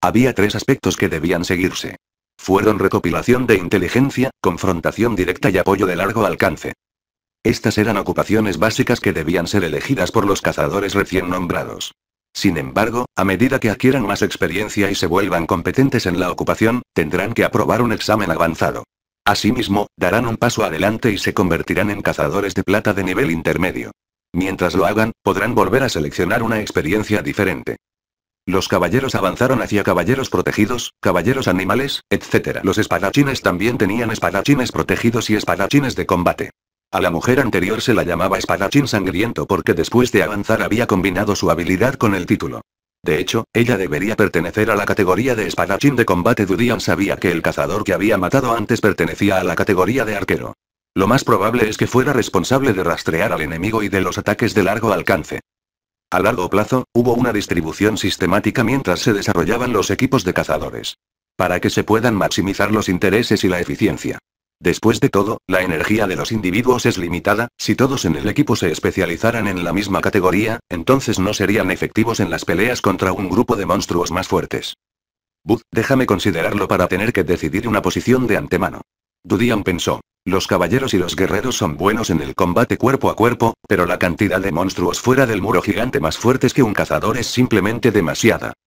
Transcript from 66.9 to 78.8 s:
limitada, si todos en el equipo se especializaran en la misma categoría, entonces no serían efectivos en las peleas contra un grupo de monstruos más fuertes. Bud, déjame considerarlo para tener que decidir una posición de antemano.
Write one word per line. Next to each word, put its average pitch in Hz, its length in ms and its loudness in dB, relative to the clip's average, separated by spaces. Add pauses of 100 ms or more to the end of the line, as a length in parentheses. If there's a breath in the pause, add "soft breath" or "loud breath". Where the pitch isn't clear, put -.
limitada, 98 580 -2
si - 180 -2
todos 131 300 2
en 82 120 2
el 73 120 -4
equipo 127 280 0
se 90 140 0
especializaran 95 800 -2
en 90 160 -4
la 85 80 -2
misma 95 300 -2
categoría, 101 640 0
entonces 107 500 0
no 95 140 0
serían 98 380 0
efectivos 107 500 -2
en 92 80 0
las 80 160 -6
peleas 110 380 0
contra 92 300 0
un 95 180 -4
grupo 92 260 2
de 98 80 -4
monstruos 87 460 0
más 90 180 -4
fuertes. - 460 -4 (720)
Bud, 113 180 0 (100)
déjame 127 320 2
considerarlo 101 640 0
para 90 200 2
tener 101 260 -2
que 95 100 2
decidir 85 420 -2
una 104 140 2
posición 113 460 2
de 104 100 2
antemano. 85 460 -2 (420)